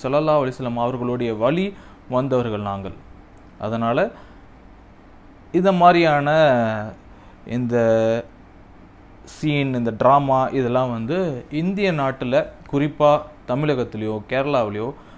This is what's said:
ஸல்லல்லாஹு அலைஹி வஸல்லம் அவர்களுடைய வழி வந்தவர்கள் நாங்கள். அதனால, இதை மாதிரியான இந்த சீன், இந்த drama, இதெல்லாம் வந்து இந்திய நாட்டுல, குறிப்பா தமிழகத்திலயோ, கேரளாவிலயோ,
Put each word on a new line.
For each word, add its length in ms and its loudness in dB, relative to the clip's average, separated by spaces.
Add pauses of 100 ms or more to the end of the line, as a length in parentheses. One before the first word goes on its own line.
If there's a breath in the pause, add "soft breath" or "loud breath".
ஸல்லல்லாஹு 420 0
அலைஹி 140 -4
வஸல்லம் 160 -6
அவர்களுடைய 600 -2
வழி 400 0 (360 loud breath)
வந்தவர்கள் 500 -2
நாங்கள். 320 -6 (680)
அதனால, 520 -2 (1400 loud breath)
இதை 220 2
மாதிரியான 800 4 (920 loud breath)
இந்த 300 -2 (1500)
சீன், 500 -2
இந்த 240 -2
drama, 480 4
இதெல்லாம் 460 0
வந்து 580 -4
இந்திய 420 -2
நாட்டுல, 540 -2 (260)
குறிப்பா 500 2 (260)
தமிழகத்திலயோ, 800 -2
கேரளாவிலயோ, 640 -2 (260 loud breath)